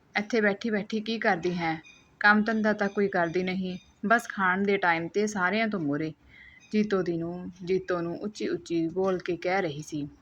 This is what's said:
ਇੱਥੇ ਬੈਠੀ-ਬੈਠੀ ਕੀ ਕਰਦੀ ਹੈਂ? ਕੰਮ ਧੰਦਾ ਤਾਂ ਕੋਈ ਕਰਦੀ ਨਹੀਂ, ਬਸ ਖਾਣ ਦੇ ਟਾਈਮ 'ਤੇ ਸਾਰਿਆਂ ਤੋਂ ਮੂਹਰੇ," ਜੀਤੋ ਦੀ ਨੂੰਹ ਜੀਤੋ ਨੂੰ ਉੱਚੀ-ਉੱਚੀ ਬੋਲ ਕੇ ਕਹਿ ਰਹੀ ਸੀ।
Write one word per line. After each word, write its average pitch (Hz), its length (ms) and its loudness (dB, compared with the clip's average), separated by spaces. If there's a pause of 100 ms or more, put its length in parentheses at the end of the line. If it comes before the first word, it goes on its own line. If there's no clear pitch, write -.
(180)
ਇੱਥੇ 208 220 0
ਬੈਠੀ-ਬੈਠੀ 208 600 0
ਕੀ 220 180 -6
ਕਰਦੀ 180 360 0
ਹੈਂ? 165 220 -2 (440)
ਕੰਮ 214 220 8
ਧੰਦਾ 214 300 2
ਤਾਂ 202 160 0
ਕੋਈ 202 200 0
ਕਰਦੀ 175 340 0
ਨਹੀਂ, 185 360 -4 (280)
ਬਸ 233 220 4
ਖਾਣ 190 340 0
ਦੇ 202 140 4
ਟਾਈਮ 170 300 2
'ਤੇ 208 200 0
ਸਾਰਿਆਂ 208 420 0
ਤੋਂ 208 120 -4
ਮੂਹਰੇ," 156 320 -2 (600)
ਜੀਤੋ 208 300 2
ਦੀ 175 140 0
ਨੂੰਹ 180 340 -6 (140)
ਜੀਤੋ 180 360 0
ਨੂੰ 170 180 -4
ਉੱਚੀ-ਉੱਚੀ 170 720 -4
ਬੋਲ 185 300 0
ਕੇ 175 180 -4
ਕਹਿ 185 260 0
ਰਹੀ 151 200 -6
ਸੀ। 147 260 -6 (140)